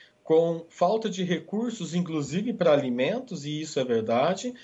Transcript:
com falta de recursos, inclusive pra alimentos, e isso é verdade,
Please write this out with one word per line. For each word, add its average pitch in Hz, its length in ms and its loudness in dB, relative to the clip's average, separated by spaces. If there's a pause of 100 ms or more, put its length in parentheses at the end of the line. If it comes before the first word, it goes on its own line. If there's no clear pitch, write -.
(240)
com 165 460 4
falta 214 400 0
de 185 120 -4
recursos, 175 720 -4
inclusive 165 600 -2
pra 170 180 4
alimentos, 139 720 0
e 151 160 -6
isso 156 180 -4
é 131 60 2
verdade, 123 800 0